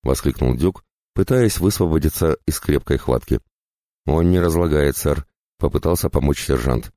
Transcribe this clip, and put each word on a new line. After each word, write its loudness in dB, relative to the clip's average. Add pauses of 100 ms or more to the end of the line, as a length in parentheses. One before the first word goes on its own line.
воскликнул 0
Дюк, -2 (300)
пытаясь 2
высвободиться 0 (100)
из -4
крепкой -2
хватки. -2 (680)
«Он 2
не 4
разлагает, 0
сэр», -2 (320)
попытался 0
помочь 0
сержант. -2